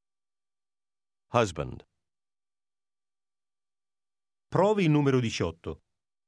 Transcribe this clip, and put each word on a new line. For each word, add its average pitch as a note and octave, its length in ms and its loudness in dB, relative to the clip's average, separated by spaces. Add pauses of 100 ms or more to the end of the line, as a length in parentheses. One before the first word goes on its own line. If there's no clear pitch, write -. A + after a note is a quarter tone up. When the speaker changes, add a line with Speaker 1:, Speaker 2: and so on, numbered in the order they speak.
(1300)
Speaker 1:
Husband. F2 520 -4 (2750)
Speaker 2:
Provi G3+ 360 2
il D#3 60 4
numero C#3 300 2
diciotto. F2+ 640 -6 (460)